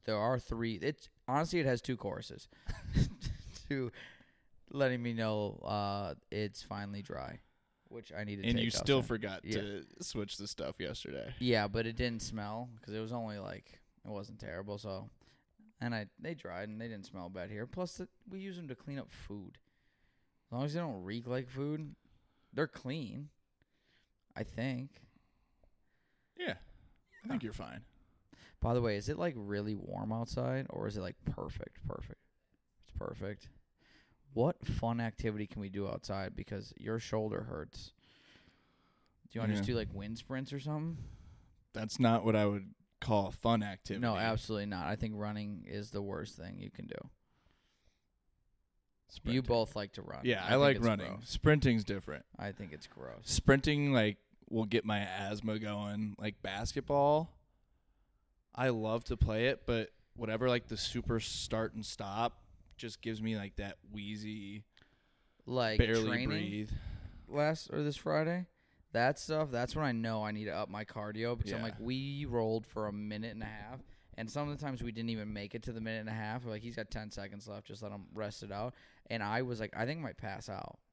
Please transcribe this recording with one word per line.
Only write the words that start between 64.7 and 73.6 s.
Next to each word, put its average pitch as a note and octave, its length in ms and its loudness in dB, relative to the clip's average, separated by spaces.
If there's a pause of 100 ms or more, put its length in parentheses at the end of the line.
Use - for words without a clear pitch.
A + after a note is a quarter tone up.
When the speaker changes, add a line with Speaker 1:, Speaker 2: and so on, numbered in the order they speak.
Speaker 1:
Like, A#2 320 2
Speaker 2:
barely A2+ 300 8
Speaker 1:
training A#2+ 220 2
Speaker 2:
breathe. G#2 420 0 (560)
Speaker 1:
last, D3+ 440 0
or D3 120 0
this D3 140 0
Friday, D#3+ 500 2 (460)
that B2 260 4
stuff, D#3 320 0
that's B2 240 0
when D#3 100 2
I C3 60 4
know A2+ 320 2
I G#2+ 80 -2
need G#2+ 140 -2
to F2 100 -2
up G2 140 0
my G#2 160 -6
cardio A2 520 -2
because G2+ 160 0
I'm A2+ 60 0
Speaker 2:
Yeah. A2+ 60 -2
Speaker 1:
like, A2 140 -4
we C3+ 460 -2
rolled A2+ 400 2
for G#2+ 220 -2
a G#2 60 -4
minute G#2+ 400 -4
and A2 100 -6
a G#2+ 40 -6
half, A2 360 -10 (320)